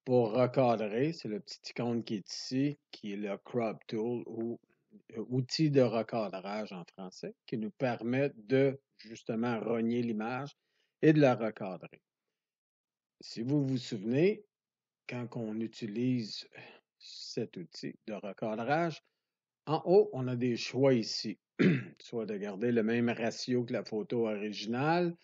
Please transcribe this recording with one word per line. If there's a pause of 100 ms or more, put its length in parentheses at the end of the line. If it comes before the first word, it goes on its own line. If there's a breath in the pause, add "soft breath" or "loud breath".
pour
recadrer.
C'est
le
petit (100)
icône
qui
est
ici, (100)
qui
est
le
crop
tool
ou, (560)
euh,
outil
de
recadrage
en
français, (100)
qui
nous
permet
de (180)
justement
rogner
l'image (480)
et
de
la
recadrer. (1200)
Si
vous
vous
souvenez, (640)
quand
on
utilise (500 loud breath)
cet
outil (140)
de
recadrage, (640)
en
haut,
on
a
des
choix
ici. (220)
<clears throat>
Soit
de
garder
le
même
ratio
que
la
photo
originale,